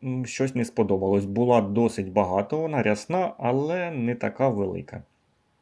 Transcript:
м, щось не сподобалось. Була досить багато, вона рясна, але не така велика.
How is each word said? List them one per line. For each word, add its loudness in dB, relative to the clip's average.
м, -4
щось -2
не 0
сподобалось. 2
Була 4
досить 0
багато, 0
вона -2
рясна, 0
але 0
не -2
така -2
велика. -4